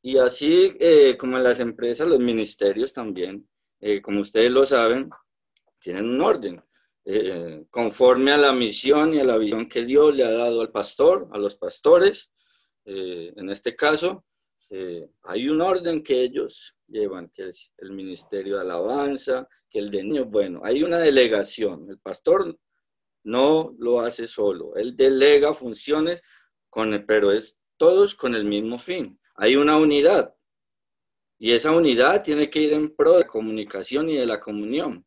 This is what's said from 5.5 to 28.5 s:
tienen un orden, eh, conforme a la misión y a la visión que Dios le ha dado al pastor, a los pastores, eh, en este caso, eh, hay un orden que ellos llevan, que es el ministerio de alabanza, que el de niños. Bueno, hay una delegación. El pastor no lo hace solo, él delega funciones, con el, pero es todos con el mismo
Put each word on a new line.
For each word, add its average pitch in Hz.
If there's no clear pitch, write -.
tienen 95
un 127
orden, 98
eh, 87
conforme 127
a 147
la 143
misión 135
y 147
a 135
la 127
visión 110
que 117
Dios 143
le 131
ha 113
dado 117
al 107
pastor, 147
a 104
los 101
pastores, 175
eh, 90
en 95
este 101
caso, 156
eh, 87
hay 104
un 156
orden 170
que 127
ellos 127
llevan, 95
que 95
es -
el 95
ministerio 95
de 95
alabanza, 127
que -
el 104
de 101
niños. 117
Bueno, 98
hay 127
una 170
delegación. 110
El 98
pastor 170
no 143
lo 120
hace 117
solo, 98
él 120
delega 139
funciones, 151
con 110
el, 101
pero 101
es 110
todos 190
con 123
el 107
mismo 107